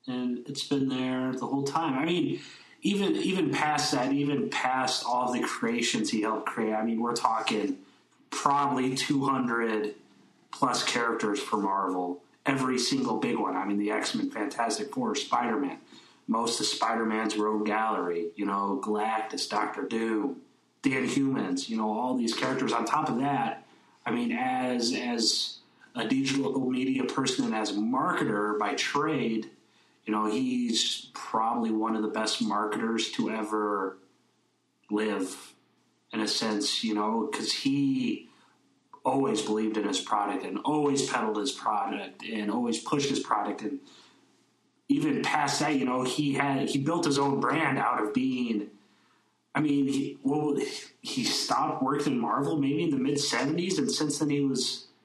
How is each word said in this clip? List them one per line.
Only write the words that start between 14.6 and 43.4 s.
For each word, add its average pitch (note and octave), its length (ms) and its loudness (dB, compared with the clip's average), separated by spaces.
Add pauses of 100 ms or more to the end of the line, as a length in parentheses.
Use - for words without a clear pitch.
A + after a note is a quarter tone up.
Four, A2+ 220 0
Spider-Man, A2 640 0 (480)
most A#2 340 0
of G#2 40 0
Spider-Man's A2 720 0
Rogue G#2+ 280 2
Gallery, F2+ 680 0
you G2+ 100 -4
know, G2 380 0
Galactus, G#2 680 -2
Doctor - 340 -2
Doom, A2 580 -2 (400)
the C3+ 100 2
Inhumans, B2+ 760 0
you A2 80 -2
know, A2 120 0
all B2+ 260 0
these A2+ 180 0
characters. B2 400 0
On A2+ 120 0
top D3+ 240 0
of A#2 100 0
that, C3+ 420 0 (420)
I A2+ 60 -2
mean, A#2+ 200 0
as, B2+ 640 0
as A#2 640 0 (380)
a A2+ 120 -2
digital C3+ 520 2 (100)
media C3 340 0
person B2+ 420 0
and A2+ 100 -2
as G#2 160 -2
a G2 40 -4
marketer A2 840 0
by G#2 140 0
trade, B2 760 0 (560)
you G#2+ 60 -2
know, G#2+ 180 2
he's B2 840 0
probably A2+ 580 0
one A2 240 0
of G#2+ 60 0
the G#2+ 80 0
best A2 320 -2
marketers A2 680 0
to - 180 -2
ever G#2 680 -2 (960)
live, G#2 600 -2 (580)
in A2 80 -2
a G#2+ 80 0
sense, G#2+ 560 0
you A2 100 0
know, A2 400 0
'cause - 180 -4
he C3+ 760 0 (800)
always C3 360 2
believed G#2+ 360 0
in G2+ 100 0
his G2+ 120 0
product - 440 -2
and - 160 -6
always C#3+ 500 2
peddled A2 280 0
his G2 140 0
product G2+ 720 -4
and G#2+ 280 -4
always A#2 280 0
pushed C#3 300 0
his - 100 2
product. - 420 -2